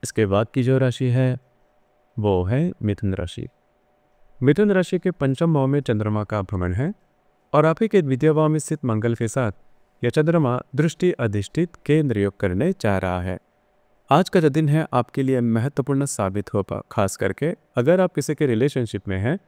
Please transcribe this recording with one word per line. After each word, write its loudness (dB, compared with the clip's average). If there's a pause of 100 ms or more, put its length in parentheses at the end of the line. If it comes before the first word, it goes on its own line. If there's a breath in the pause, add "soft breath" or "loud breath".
इसके 0
बाद 0
की -2
जो 2
राशि 0
है 0 (800)
वो 2
है 0 (220)
मिथुन -2
राशि। -8 (920)
मिथुन 4
राशि 0
के -2
पंचम 0
भाव 2
में 0
चंद्रमा -2
का -4
भ्रमण -2
है -2 (600)
और 4
आप 0
ही 0
के 4
द्वितीय 2
भाव 2
में 0
स्थित -6
मंगल 0
के -4
साथ -2 (500)
यह 0
चंद्रमा 2 (160)
दृष्टि 0
अधिष्ठित -4 (100)
केंद्र 2
योग 0
करने 0
जा 0
रहा -2
है। -4 (720)
आज 4
का 4
जो 4
दिन 0
है 2
आपके -2
लिए 2
महत्वपूर्ण -2
साबित -4
होगा, -4 (100)
खास 0
करके -4 (240)
अगर 2
आप 0
किसी -4
के -2
रिलेशनशिप -2
में -4
हैं -2 (100)